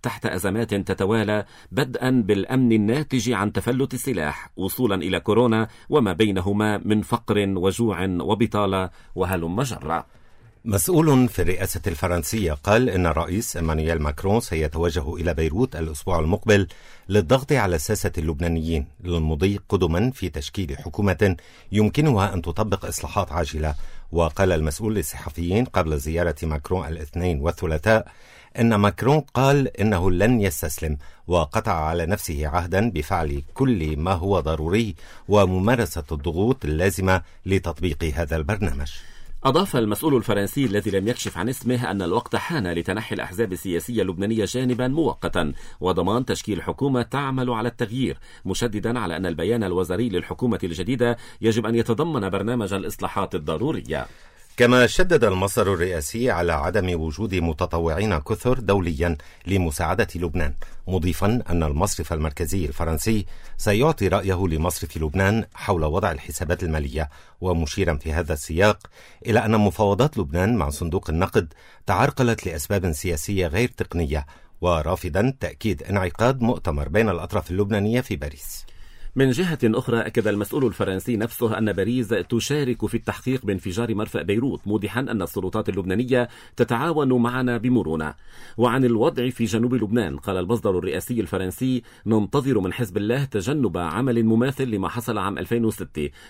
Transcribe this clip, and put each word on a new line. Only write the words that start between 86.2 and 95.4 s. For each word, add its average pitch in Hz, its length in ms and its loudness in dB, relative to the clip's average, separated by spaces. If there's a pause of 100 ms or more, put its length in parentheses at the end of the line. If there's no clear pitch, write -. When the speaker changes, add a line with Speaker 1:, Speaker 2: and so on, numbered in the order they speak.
Speaker 1:
تتعاون 135 560 2
معنا 123 440 2
بمرونة. 92 580 0 (420)
وعن 123 280 4
الوضع 123 460 2
في 117 140 -2
جنوب 113 300 2
لبنان، 104 420 0
قال 95 200 -4
المصدر 92 420 0
الرئاسي 90 420 -2
الفرنسي: 98 600 -2 (240)
"ننتظر 110 540 2
من 90 120 -2
حزب 98 240 -4
الله 117 280 0
تجنب 110 540 -2
عمل 113 460 0
مماثل 120 400 2
لما 98 240 -2
حصل 117 300 -4
عام 95 200 -4
ألفين 117 260 0